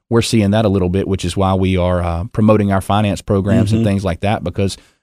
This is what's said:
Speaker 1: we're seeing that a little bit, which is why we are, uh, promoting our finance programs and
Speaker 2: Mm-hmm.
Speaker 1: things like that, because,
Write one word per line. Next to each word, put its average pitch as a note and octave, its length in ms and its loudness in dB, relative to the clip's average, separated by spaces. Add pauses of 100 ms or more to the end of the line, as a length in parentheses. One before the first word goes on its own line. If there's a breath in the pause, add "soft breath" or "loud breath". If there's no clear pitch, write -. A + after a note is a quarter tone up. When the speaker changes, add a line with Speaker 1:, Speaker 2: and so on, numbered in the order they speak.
Speaker 1:
we're A#2 120 2
seeing G#2+ 300 2
that A2 140 2
a G#2 40 2
little F#2 200 0
bit, F#2+ 180 -2
which F#2 180 -4
is F2 120 -6
why F#2+ 180 0
we F#2+ 220 0
are, F2+ 260 0
uh, E2+ 300 -4
promoting G#2+ 400 2
our F#2+ 80 2
finance G2+ 420 -2
programs G2+ 500 0
and A2+ 100 2
Speaker 2:
Mm-hmm. G#2+ 60 0
Speaker 1:
things G2 160 -2
like F2 160 -4
that, G2+ 220 -4
because, F#2 340 -4 (260 soft breath)